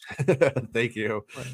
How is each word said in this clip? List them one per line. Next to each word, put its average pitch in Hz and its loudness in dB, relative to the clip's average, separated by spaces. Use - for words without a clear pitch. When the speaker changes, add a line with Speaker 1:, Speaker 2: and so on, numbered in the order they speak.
Speaker 1:
<laughs> - -
Thank 117 0
you. 107 -2
Speaker 2:
Right. - -12